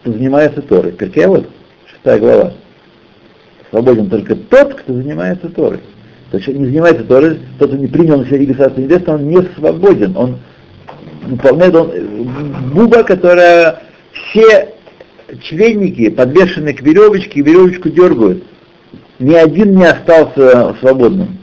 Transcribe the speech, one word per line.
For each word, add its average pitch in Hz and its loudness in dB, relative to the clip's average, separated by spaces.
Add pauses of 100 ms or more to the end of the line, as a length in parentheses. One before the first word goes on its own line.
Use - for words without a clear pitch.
кто 120 -8
занимается 139 -2
Торой. 90 -2
Перкей 147 -4
Авот, 196 -2 (380)
шестая - -2
глава. 110 0 (1160)
Свободен 113 0
только 104 -4
тот, 277 0
кто - -10
занимается 170 -8
Торой. 160 -4 (500)
То - -6
есть, 98 -10
не 139 -4
занимается 151 -2
Торой, 147 0 (200)
тот, 143 0
кто 135 -6
не 135 -6
принял 151 0
на 123 -4
себя 139 -2
иго 135 -2
Царства 135 -2
Небесного, 156 -2
он 147 -6
не 180 2 (120)
свободен. 156 -2
Он 123 -6 (880)
выполняет, 135 0
он, 165 2
э, 87 -8 (680)
буба, 226 4
которая 175 2 (300)
все - 2 (680)
членники, 196 -2
подвешены 151 -2
к 117 -16
веревочке, 185 2
и - 0
веревочку 175 2
дергают. 139 0 (720)
Ни 139 0
один 170 2
не 185 4
остался 131 2
свободным. 120 0